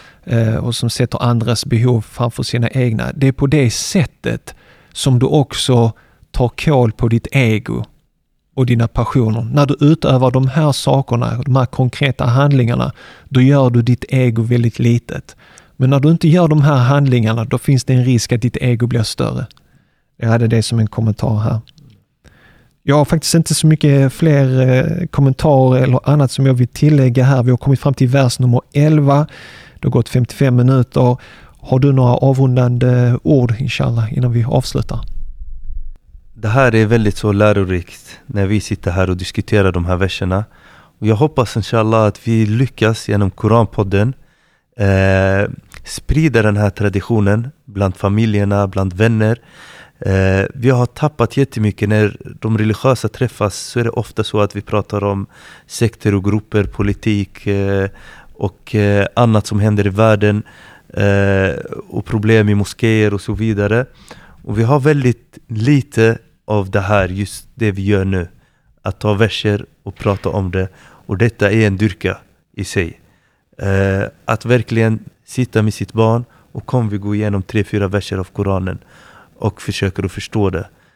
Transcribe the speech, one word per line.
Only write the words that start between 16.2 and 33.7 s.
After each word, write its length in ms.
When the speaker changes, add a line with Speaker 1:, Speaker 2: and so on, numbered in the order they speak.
Speaker 1:
gör 200
de 140
här 160
handlingarna, 680
då 120
finns 260
det 100
en 120
risk 260
att 100
ditt 160
ego 300
blir 160
större. 440
Jag 120
hade 180
det 160
som 160
en 80
kommentar 520
här. 200
Jag 80
har 100
faktiskt 300
inte 200
så 120
mycket 460
fler, 560
eh, 380
kommentarer 760
eller 260
annat 220
som 140
jag 80
vill 140
tillägga 560
här. 200
Vi 60
har 80
kommit 220
fram 140
till 140
vers 320
nummer 220
elva. 540
Det 80
har 40
gått 180
femtiofem 460
minuter. 640
Har 200
du 140
några 180
avrundande 1120
ord, 360
inshallah, 580